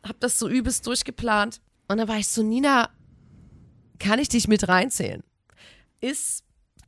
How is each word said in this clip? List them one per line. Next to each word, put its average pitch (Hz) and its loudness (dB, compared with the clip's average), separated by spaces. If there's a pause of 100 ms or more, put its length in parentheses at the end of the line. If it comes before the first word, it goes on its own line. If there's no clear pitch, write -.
hab - -12
das 247 0
so 226 -2
übelst 254 -2
durchgeplant. 226 -2 (280)
Und 202 0
dann 220 0
war 220 -2
ich 208 -2
so, 226 0
"Nina, 247 2 (1080)
kann 214 2
ich 294 -2
dich 233 2
mit 208 4
reinzählen? 185 0 (760)
Ist - -4 (440)